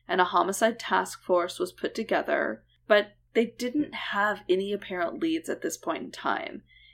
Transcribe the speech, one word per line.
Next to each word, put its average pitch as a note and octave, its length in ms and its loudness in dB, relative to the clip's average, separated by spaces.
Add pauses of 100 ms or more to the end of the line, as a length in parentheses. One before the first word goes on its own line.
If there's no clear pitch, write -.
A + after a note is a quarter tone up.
and F3+ 140 2
a F3+ 40 6
homicide G3 540 2
task - 460 -2
force F3+ 340 2
was F3+ 140 -2
put - 220 -6
together, D3+ 680 -2 (240)
but G#3 260 4 (220)
they A3+ 120 4
didn't B3 480 -4
have G#3 540 -2
any G3 240 2
apparent F3+ 480 -4
leads D#3+ 280 -2
at D3 140 -6
this D#3+ 140 -4
point - 260 -6
in - 80 -10
time. - 520 -4 (320)